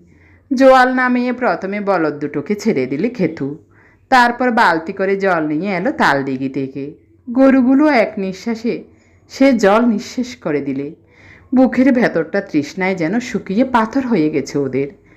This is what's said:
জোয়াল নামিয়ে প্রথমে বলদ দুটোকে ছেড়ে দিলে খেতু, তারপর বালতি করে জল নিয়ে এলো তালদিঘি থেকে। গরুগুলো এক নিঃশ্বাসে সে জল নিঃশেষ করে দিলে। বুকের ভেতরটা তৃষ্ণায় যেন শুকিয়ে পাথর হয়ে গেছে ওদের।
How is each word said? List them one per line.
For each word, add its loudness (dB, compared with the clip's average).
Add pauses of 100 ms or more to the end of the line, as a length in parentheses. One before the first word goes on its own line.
(540)
জোয়াল 6
নামিয়ে 0
প্রথমে -4
বলদ 0
দুটোকে -6
ছেড়ে -2
দিলে -4
খেতু, -4 (520)
তারপর 2
বালতি 2
করে -2
জল 0
নিয়ে -2
এলো -2
তালদিঘি 0
থেকে। -8 (360)
গরুগুলো 4
এক 2
নিঃশ্বাসে -6 (460)
সে 4
জল 4
নিঃশেষ -4
করে -4
দিলে। -8 (600)
বুকের 4
ভেতরটা 0
তৃষ্ণায় -4
যেন -2
শুকিয়ে -2
পাথর 0
হয়ে 0
গেছে -4
ওদের। -2 (300)